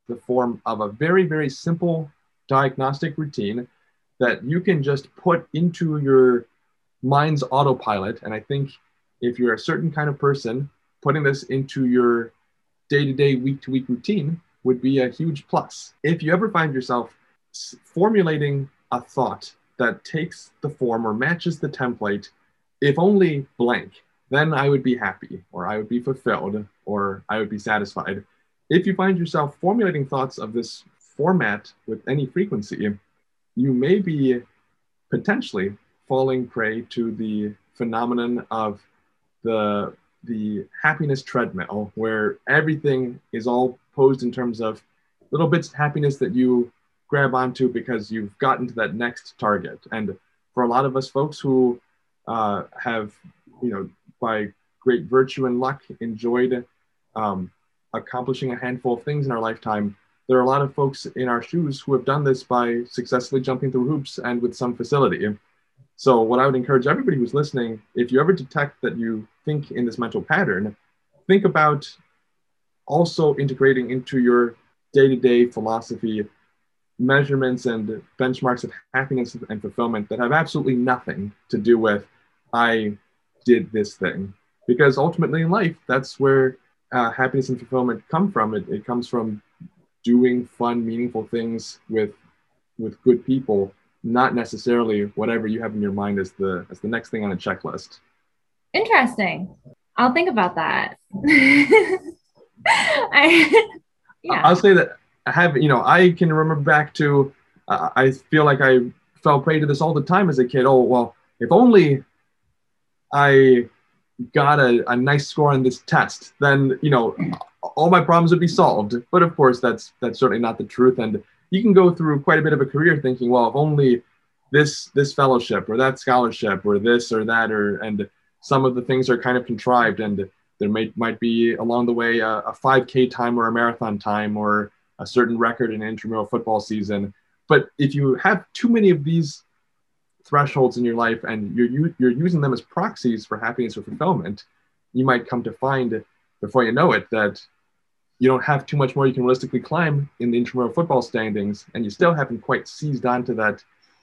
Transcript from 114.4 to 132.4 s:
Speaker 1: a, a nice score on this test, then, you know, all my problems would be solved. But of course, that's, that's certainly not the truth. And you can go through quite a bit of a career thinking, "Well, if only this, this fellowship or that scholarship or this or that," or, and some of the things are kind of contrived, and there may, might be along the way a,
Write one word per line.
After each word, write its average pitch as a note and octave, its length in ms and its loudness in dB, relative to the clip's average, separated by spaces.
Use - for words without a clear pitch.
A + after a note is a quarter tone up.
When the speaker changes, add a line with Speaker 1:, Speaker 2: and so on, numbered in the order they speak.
Speaker 1:
a, A#2+ 300 4
a B2 60 2
nice C#3 320 0
score D3 240 2
on C3 100 2
this B2+ 240 0
test, - 540 0
then, C#3 420 2
you D3+ 80 2
know, A#2+ 260 2
all D#3 260 0
my F3+ 120 6
problems E3+ 320 4
would E3+ 80 4
be E3+ 80 2
solved. A#2 460 2
But F3 120 4
of E3 120 0
course, B2+ 260 4
that's, A2 400 -4
that's A#2 180 -4
certainly A#2 240 2
not A2+ 160 -4
the - 60 -6
truth. B2 340 2
And G#2+ 240 -4
you G3 120 0
can A3 100 4
go F3+ 220 8
through D#3 260 -2
quite D#3 200 2
a - 20 -2
bit D3+ 100 2
of C#3 80 0
a C3+ 60 0
career D3+ 300 2
thinking, B2+ 340 -2
"Well, A#2+ 180 4
if A2+ 60 -6
only C#3+ 480 2
this, D3 440 0
this C#3 200 0
fellowship A#2+ 540 0
or G#2+ 80 -4
that C3 220 0
scholarship A2+ 680 0
or G#2 120 2
this A#2 340 0
or A2 120 -2
that," A2+ 260 0
or, G#2 260 -2
and G#2 320 -6
some C3+ 240 0
of B2+ 100 2
the B2 80 -4
things C3 260 -2
are A#2+ 100 2
kind B2 200 0
of B2 80 -6
contrived, A2+ 540 0
and G2+ 280 -4
there G#2 100 -2
may, G#2+ 280 -2
might A2+ 240 -4
be A#2 340 2
along A#2 320 -2
the A#2+ 60 0
way A#2 260 0
a, A2 220 0